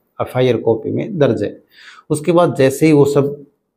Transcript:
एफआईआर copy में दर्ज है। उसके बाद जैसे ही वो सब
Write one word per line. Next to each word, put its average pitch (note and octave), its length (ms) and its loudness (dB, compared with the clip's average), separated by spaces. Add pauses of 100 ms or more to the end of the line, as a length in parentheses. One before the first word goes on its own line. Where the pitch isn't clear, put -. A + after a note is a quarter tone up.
(180)
एफआईआर B2+ 400 0
copy A2 320 -2
में C#3 280 -6
दर्ज A#2 240 0
है। - 140 -8 (540)
उसके D#3 220 -2
बाद E3+ 240 2
जैसे C3+ 300 2
ही D#3+ 60 4
वो C#3+ 140 6
सब C#3 300 0 (400)